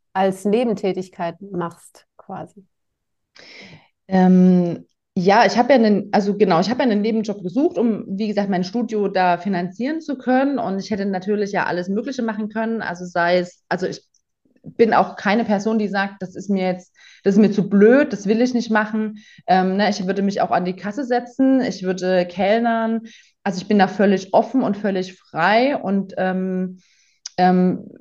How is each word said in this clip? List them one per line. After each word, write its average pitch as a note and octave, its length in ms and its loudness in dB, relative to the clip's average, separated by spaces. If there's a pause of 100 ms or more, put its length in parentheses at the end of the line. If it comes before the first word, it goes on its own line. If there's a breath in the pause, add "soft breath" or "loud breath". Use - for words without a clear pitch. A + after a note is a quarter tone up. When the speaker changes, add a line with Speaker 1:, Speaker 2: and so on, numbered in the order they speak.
(140)
Speaker 1:
als F#3+ 320 -2
Nebentätigkeit F#3+ 960 -4
machst, F3+ 640 -10 (100)
quasi. F#3+ 480 -16 (1400 loud breath)
Speaker 2:
Ähm, F#3 800 4 (280)
ja, G3 300 4
ich G3+ 140 0
habe B3 120 2
ja C#4+ 80 6
einen, G#3 340 2
also G3+ 260 0
genau, F#3 220 4
ich G3 100 0
habe B3+ 120 -2
ja B3+ 80 2
einen G3+ 120 0
Nebenjob G#3+ 400 -4
gesucht, B3+ 360 -2
um, A3 300 0
wie G3 200 -4
gesagt, G3+ 200 -2
mein F#3 160 0
Studio G#3+ 440 -4
da F#3 300 2
finanzieren G3 640 -4
zu D4 160 -8
können. C4 420 0
Und G3 200 -4
ich F#3+ 120 -8
hätte G3 140 -4
natürlich G3+ 480 -2
ja F3+ 140 0
alles F3+ 220 -4
Mögliche A#3+ 340 -4
machen G#3+ 260 -6
können. A3+ 320 -6
Also F3 240 -8
sei F3 340 0
es, F3+ 300 -6
also F#3 180 -4
ich - 140 -8 (640)
bin - 320 0
auch F3+ 220 0
keine A3 280 0
Person, G#3+ 340 -2
die G#3+ 100 -2
sagt, G3 320 -4
das F#3 160 -12
ist G3 140 -10
mir F#3+ 160 0
jetzt, F3+ 280 -6 (300 soft breath)
das G3 100 2
ist G3+ 60 6
mir G3+ 100 6
zu F#3 180 -2
blöd, A#3 440 6
das G3 140 -8
will A3 160 0
ich B3+ 120 0
nicht A3+ 160 -2
machen. G#3+ 480 -2 (280 loud breath)
Ähm, F#3 300 2
ne, G3+ 140 2
ich G3+ 160 -4
würde G3 160 -2
mich G3 200 0
auch - 80 -2
an E3 140 0
die F3+ 120 -4
Kasse G#3 280 -8
setzen, B3 580 0
ich F#3+ 200 -6
würde F#3 440 0
kellnern. A3+ 760 0 (400 loud breath)
Also F#3 180 -4
ich - 80 -16
bin A3 100 4
da - 100 6
völlig G3 460 2
offen A3+ 280 2
und G3+ 140 -2
völlig F#3+ 420 -4
frei A3+ 580 0
und, F#3+ 420 -4
ähm, F#3 600 -4 (600 soft breath)
ähm, F3+ 500 2 (120)